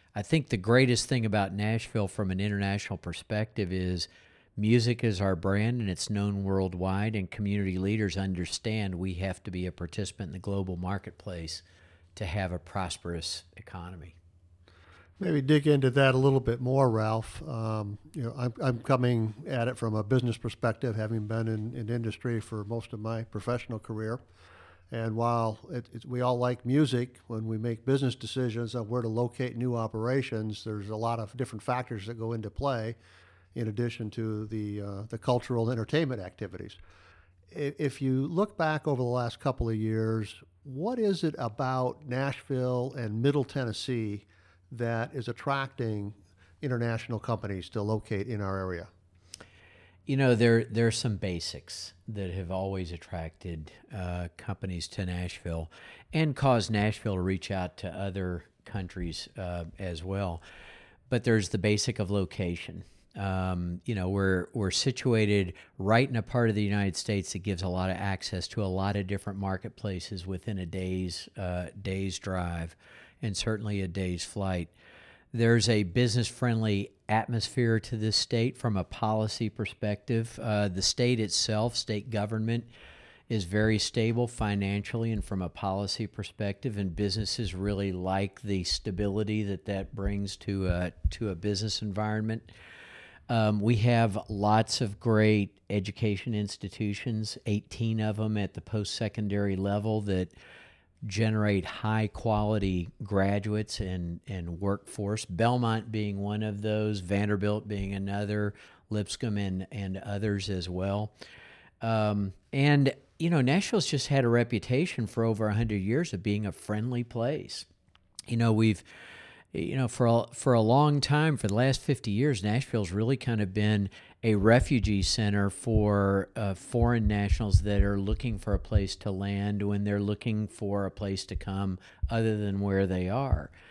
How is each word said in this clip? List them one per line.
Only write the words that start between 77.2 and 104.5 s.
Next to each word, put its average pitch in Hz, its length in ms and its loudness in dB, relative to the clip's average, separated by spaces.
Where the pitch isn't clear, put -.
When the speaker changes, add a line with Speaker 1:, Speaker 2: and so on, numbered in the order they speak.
Speaker 1:
to - 180 -4
this 107 200 0
state 117 400 0
from 110 200 0
a 90 80 0
policy 110 640 0
perspective. 113 920 -2
Uh, 104 260 2
the 92 120 -2
state 123 400 2
itself, 110 560 0
state 104 340 -4
government, 110 540 -2
is 107 160 0
very 107 340 4
stable 117 480 2
financially 104 840 0
and 107 120 -2
from 95 180 -4
a 87 60 -2
policy 98 580 -2
perspective, 104 720 -4
and 92 180 -2
businesses 101 580 -2
really 98 380 0
like 95 500 -2
the 98 220 0
stability 104 800 0
that 98 240 -4
that 98 280 -4
brings 101 420 -2
to 95 320 -2
a, 90 240 0
to 110 180 -4
a 92 60 -2
business 101 480 -2
environment. 107 680 -2
Um, 107 320 4
we 113 160 4
have 113 420 4
lots 107 520 4
of 104 180 -2
great 107 600 4
education 104 640 -2
institutions, 104 1120 -4
eighteen 110 540 -2
of 107 180 0
'em 107 180 0
at 104 180 -2
the - 60 -8
post-secondary 101 920 -2
level 104 480 0
that 92 300 0
generate 104 580 2
high-quality 107 1300 0
graduates 101 800 0
and, 87 480 -4
and 87 320 -6